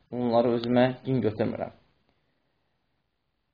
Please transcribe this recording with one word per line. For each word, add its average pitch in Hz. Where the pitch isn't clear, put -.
Onları 120
özümə 120
din 131
götürmürəm. 107